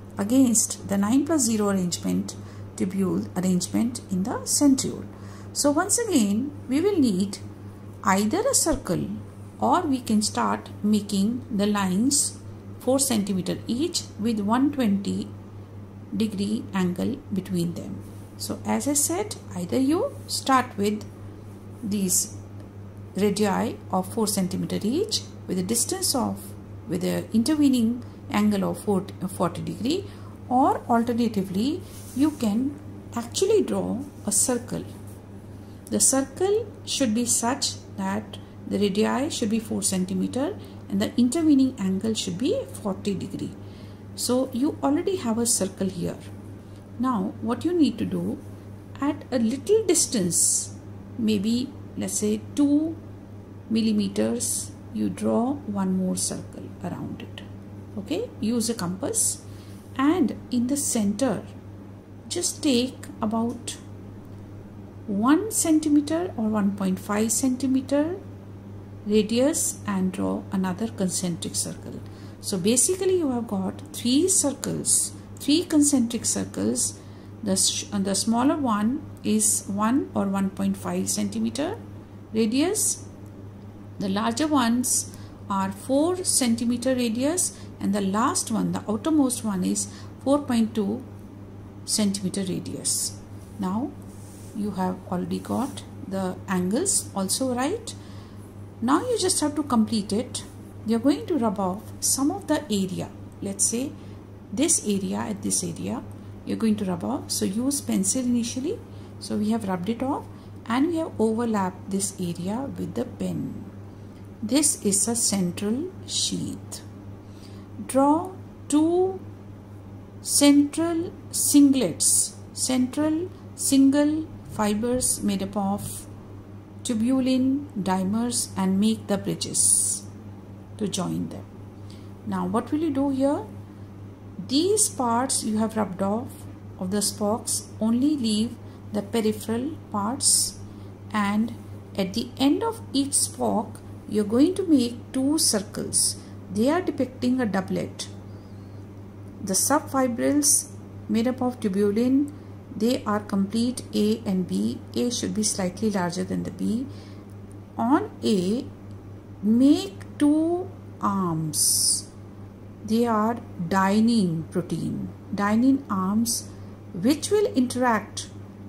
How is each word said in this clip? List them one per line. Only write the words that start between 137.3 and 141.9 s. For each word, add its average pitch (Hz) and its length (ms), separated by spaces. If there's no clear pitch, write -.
only 247 340
leave 226 420
the 208 80
peripheral 220 680
parts, - 680
and 214 440